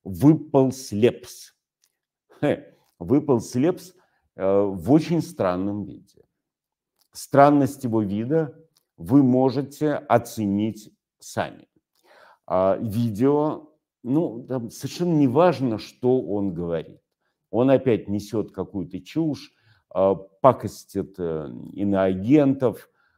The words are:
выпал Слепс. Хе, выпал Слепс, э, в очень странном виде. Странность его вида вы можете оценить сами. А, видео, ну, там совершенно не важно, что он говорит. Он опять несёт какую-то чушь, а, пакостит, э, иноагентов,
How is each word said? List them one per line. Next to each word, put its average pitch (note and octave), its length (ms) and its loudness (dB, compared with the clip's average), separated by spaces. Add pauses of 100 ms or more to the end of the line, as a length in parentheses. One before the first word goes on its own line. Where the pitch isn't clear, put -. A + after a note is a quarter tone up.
выпал C3+ 680 2
Слепс. - 800 -2 (880)
Хе, - 340 -4 (240)
выпал B2+ 400 2
Слепс, E3 540 -4 (420)
э, G2 260 0
в G2 300 -4
очень D#3+ 300 2
странном G2 640 -4
виде. - 420 -18 (880)
Странность C#3 720 4
его A2 180 0
вида A#2+ 540 -4 (420)
вы A2 260 4
можете C3 680 0
оценить G#2+ 1000 -2 (260)
сами. - 500 -10 (800)
А, F#2 340 0
видео, A#2+ 920 -2 (340)
ну, B2 440 -4
там A#2+ 220 -6
совершенно E3+ 460 -4
не C#3+ 120 4
важно, C3 520 2
что B2+ 420 -2
он G2 320 -4
говорит. E2+ 480 -6 (480)
Он B2+ 220 2
опять B2+ 360 2
несёт G#2 440 -6
какую-то F2+ 500 -10
чушь, - 500 -6 (380)
а, F#2+ 240 2
пакостит, - 1040 -2
э, D#2+ 340 -6 (220)
иноагентов, G2+ 1160 2 (280)